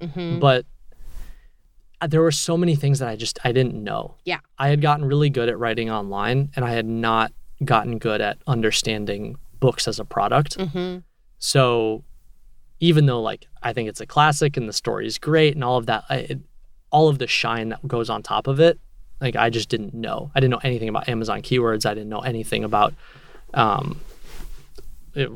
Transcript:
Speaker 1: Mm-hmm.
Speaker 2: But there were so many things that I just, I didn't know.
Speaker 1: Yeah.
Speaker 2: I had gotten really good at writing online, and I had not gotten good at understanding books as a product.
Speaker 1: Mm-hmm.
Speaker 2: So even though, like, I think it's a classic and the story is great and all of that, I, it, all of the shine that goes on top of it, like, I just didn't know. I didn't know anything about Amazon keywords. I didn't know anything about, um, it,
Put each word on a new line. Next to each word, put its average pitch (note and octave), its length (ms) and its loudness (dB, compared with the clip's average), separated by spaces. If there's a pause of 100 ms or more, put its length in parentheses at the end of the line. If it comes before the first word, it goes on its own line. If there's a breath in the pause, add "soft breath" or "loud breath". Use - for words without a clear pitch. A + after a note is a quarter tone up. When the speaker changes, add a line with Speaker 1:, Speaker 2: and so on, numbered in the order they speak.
Speaker 1:
Mm-hmm. E3+ 380 -6
Speaker 2:
But C3 260 4 (1400 soft breath)
there D#3 160 4
were E3 100 6
so E3 240 0
many F3 200 4
things C#3 240 2
that B2+ 80 -4
I A2+ 80 -6
just, A2 280 -6
I B2 80 2
didn't A#2+ 300 2
know. G#2 320 -6 (100)
Speaker 1:
Yeah. F3 140 -4 (200)
Speaker 2:
I C3+ 100 2
had D3 120 4
gotten D3 240 2
really C#3+ 260 4
good A#2+ 180 0
at G#2+ 100 -2
writing A2+ 320 -2
online, G#2+ 640 0
and B2 100 -2
I A#2+ 80 -2
had A#2 140 0
not A2+ 460 0 (320)
gotten A2+ 340 2
good G#2+ 220 0
at G#2 260 -2
understanding A2 920 -2 (220)
books - 300 2
as A2 100 -6
a G#2+ 60 -8
product. A#2+ 540 0
Speaker 1:
Mm-hmm. F3+ 400 -4 (420)
Speaker 2:
So A#2 640 2 (720)
even D#3 280 6
though, A#2+ 140 2
like, G#2 280 -6 (140)
I A#2 100 -4
think A2 160 -2
it's G#2 120 -10
a A2+ 60 -12
classic D3 500 2
and A#2 120 -4
the G#2 40 -10
story G#2+ 360 -4
is A2 100 -6
great D3+ 380 4
and C3+ 80 -2
all B2 140 2
of A2+ 80 -6
that, A2 220 -2
I, C#3 100 -2
it, C3+ 220 -8 (520)
all D#3 160 6
of C#3 100 2
the B2+ 80 -4
shine A2+ 440 -2
that - 180 -8
goes A#2 200 -2
on A2 140 -2
top G#2+ 240 -2
of C3+ 140 2
it, E3 180 6 (420)
like, B2 140 -2
I A2+ 160 2
just A2+ 180 -2
didn't G#2+ 260 -4
know. A2+ 420 -8
I - 20 2
didn't C3 140 6
know B2 100 0
anything A#2 260 -2
about G#2+ 200 -4
Amazon A2 340 -2
keywords. A#2 420 2
I G#2 100 0
didn't G#2+ 140 -10
know G#2+ 120 -6
anything A2+ 420 -4
about, G#2+ 320 2 (600 loud breath)
um, A#2 460 0 (1160 loud breath)
it, C3+ 200 -2